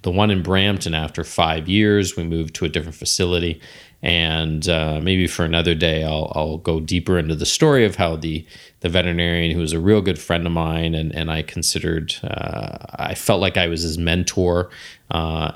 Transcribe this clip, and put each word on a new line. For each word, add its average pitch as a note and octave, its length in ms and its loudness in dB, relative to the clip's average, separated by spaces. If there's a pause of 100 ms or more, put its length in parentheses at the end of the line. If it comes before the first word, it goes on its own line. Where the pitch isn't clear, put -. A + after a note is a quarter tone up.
The F2+ 80 0
one G#2 200 2
in F#2+ 100 2
Brampton, F#2+ 520 0
after D#2 320 -4
five D#2+ 420 0
years, G#2 480 4
we F2 80 -4
moved E2 320 -4
to - 80 -4
a E2+ 60 -2
different D#2 260 -6
facility, E2+ 640 -2 (420)
and, D#2+ 680 0
uh, D#2 340 0
maybe F#2 240 4
for - 160 -2
another E2 320 2
day, D#2 300 0
I'll, D#2 280 -4
I'll D#2 240 -2
go E2 220 -2
deeper F2 400 0
into D#2+ 160 0
the D2+ 100 -4
story C#3+ 380 4
of G2+ 140 2
how E2 180 2
the, D#2+ 300 -6 (340)
the - 80 -4
veterinarian, E2+ 640 2
who E2 80 0
was D#2+ 140 0
a E2 60 0
real G2+ 220 6
good F#2 160 0
friend E2+ 300 -2
of E2+ 60 0
mine, E2 420 0
and, D#2 180 -2
and D#2+ 160 -4
I D#2+ 120 -2
considered, D#2+ 840 -2
uh, - 540 -6 (160)
I - 200 -6
felt G2 280 2
like F#2 160 2
I F2+ 100 2
was E2 140 -2
his D#2+ 160 -4
mentor, F2 720 2 (420)
uh, D#2+ 440 -2